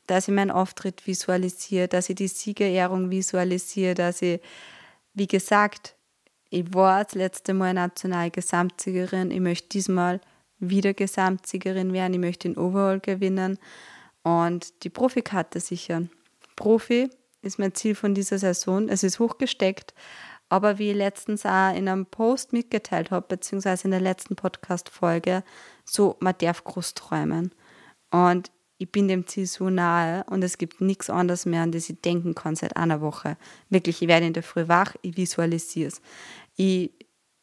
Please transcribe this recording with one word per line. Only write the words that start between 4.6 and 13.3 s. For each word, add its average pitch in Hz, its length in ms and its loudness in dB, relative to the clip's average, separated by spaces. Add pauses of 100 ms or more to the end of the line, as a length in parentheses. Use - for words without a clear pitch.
wie 196 120 -2
gesagt, 208 680 0 (540)
ich 175 220 -4
war 190 300 6
das 208 120 -8
letzte 190 380 -2
Mal 185 220 2
National-Gesamtsiegerin, 180 1600 -2
ich 185 80 -2
möchte 175 300 -2
diesmal 185 500 0 (380)
wieder 196 360 2
Gesamtsiegerin 190 960 -2
werden, 185 220 0
ich 180 60 0
möchte 175 280 -4
den 170 80 -4
Overall 190 440 2
gewinnen 190 580 -2 (640)